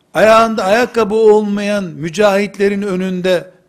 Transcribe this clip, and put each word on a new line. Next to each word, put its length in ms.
ayağında 500
ayakkabı 500
olmayan 680
mücahitlerin 1000
önünde 680